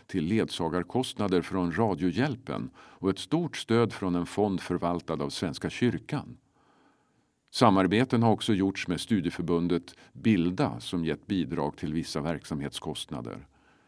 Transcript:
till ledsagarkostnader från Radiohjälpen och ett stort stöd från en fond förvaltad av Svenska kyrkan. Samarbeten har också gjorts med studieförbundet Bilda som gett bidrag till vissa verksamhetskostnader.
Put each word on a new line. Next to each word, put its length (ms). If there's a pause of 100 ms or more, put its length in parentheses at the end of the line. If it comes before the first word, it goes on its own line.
till 180
ledsagarkostnader 1160
från 340
Radiohjälpen 1000
och 340
ett 80
stort 380
stöd 360
från 220
en 120
fond 340
förvaltad 640
av 80
Svenska 400
kyrkan. 640 (1120)
Samarbeten 720
har 100
också 220
gjorts 340
med 120
studieförbundet 920 (180)
Bilda 680
som 240
gett 220
bidrag 500
till 160
vissa 280
verksamhetskostnader. 1300 (420)